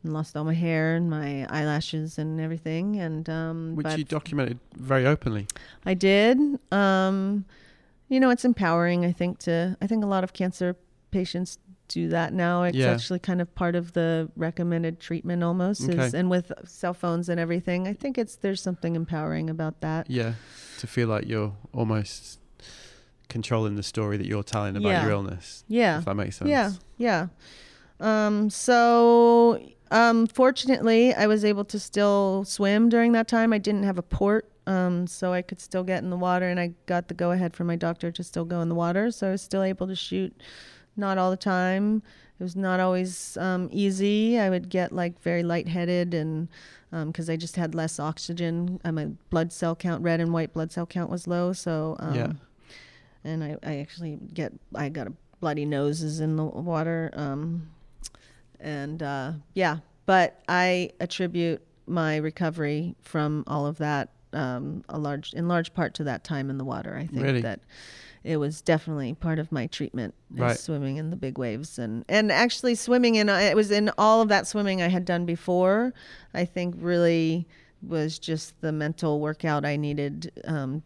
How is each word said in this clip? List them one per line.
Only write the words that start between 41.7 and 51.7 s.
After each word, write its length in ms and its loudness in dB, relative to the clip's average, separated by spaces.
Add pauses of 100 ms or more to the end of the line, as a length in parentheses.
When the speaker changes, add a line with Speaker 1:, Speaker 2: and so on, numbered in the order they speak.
Speaker 1:
It 40 -8
was 120 -6
not 240 0
always, 580 0
um, 340 -2
easy. 680 2
I 100 2
would 200 -2
get, 220 -2
like, 300 -4
very 200 0
lightheaded, 720 0
and, 360 -2 (420)
um, 200 -6
'cause 180 -6
I 60 0
just 200 -8
had 180 -2
less 260 -4
oxygen. 840 -4
Uh, 60 -2
my 140 -2 (260)
blood 200 0
cell 240 -2
count, 280 -4
red 160 2
and 120 0
white 220 -2
blood 180 -6
cell 140 -4
count, 240 -4
was 180 -6
low. 260 0
So, 460 -4